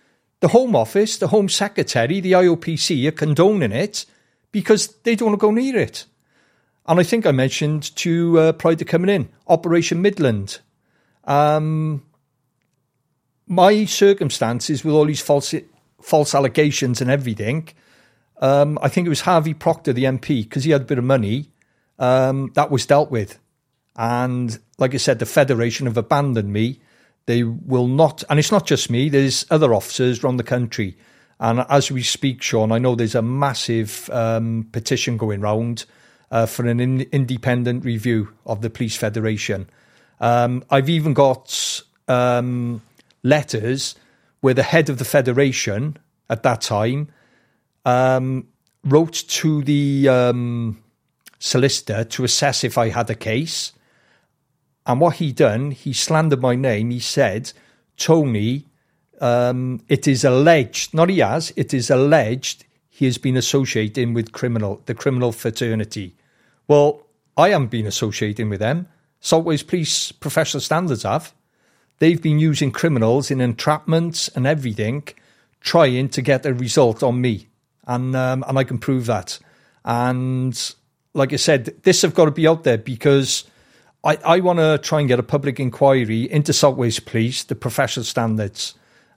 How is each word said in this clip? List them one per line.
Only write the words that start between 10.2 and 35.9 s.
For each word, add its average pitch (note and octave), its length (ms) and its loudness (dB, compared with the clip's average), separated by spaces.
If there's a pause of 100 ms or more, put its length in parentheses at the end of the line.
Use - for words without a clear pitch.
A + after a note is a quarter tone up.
Um, D3+ 800 0 (1400)
my G3 380 4
circumstances D3 1000 0
with D#3 100 0
all D3+ 120 6
these D3 160 -2
false, C#3+ 340 0 (460)
false D3+ 340 2
allegations C#3 680 2
and B2 80 0
everything, C3 600 -2 (720)
um, C#3+ 420 2
I C#3+ 80 0
think F3+ 180 0
it - 20 0
was D3 120 -2
Harvey E3 340 2
Proctor, - 360 -2
the B2 140 0
M C3 140 0
P, B2 260 -2
'cause B2+ 200 -6
he D3+ 60 2
had C#3 100 4
a A#2+ 40 -10
bit C3 140 -2
of A#2 40 -2
money, B2+ 460 0 (480)
um, C3 560 2
that D3 160 2
was C3+ 160 0
dealt D3 240 4
with. A2+ 300 -6 (560)
And A#2+ 640 -4 (180)
like C3 160 0
I C#3 40 -4
said, B2+ 200 0
the A#2 80 -6
Federation B2 640 0
have A2 100 -4
abandoned A#2+ 560 0
me. A#2 260 -2 (460)
They A#2+ 180 0
will B2 440 -2
not, C#3+ 420 0
and D3+ 100 2
it's D3+ 140 0
not G3+ 120 2
just - 240 -2
me, B2+ 200 0
there's C#3 420 0
other D3+ 220 4
officers B2 500 -2
around B2+ 140 -2
the A#2+ 60 -2
country. A#2 520 -4 (460)
And A#2+ 260 0
as C#3+ 240 2
we B2+ 100 -4
speak, - 400 -4
Sean, A2 300 0
I A2+ 60 2
know B2 180 0
there's A2+ 200 -2
a A#2+ 60 0
massive, A#2+ 920 -4
um, A2+ 600 -2
petition A#2 460 -4
going G#2 240 -4
round, A2+ 420 -4 (480)